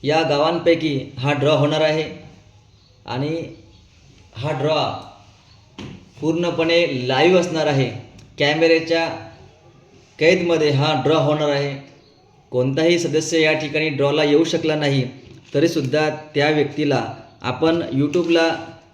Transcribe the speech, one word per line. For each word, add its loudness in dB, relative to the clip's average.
या 0
गावांपैकी 0
हा -2
ड्रॉ 2
होणार 0
आहे. -2
आणि -6
हा -6
ड्रॉ -2
पूर्णपणे 0
लाईव्ह 4
असणार -2
आहे, 0
कॅमेऱ्याच्या 2
कैदमध्ये 4
हा 2
ड्रॉ 4
होणार 0
आहे. -4
कोणताही 2
सदस्य 0
या 2
ठिकाणी -2
ड्रॉला 0
येऊ 4
शकला 0
नाही, 0
तरीसुद्धा 0
त्या -2
व्यक्तीला -2
आपण 0
YouTube-ला 0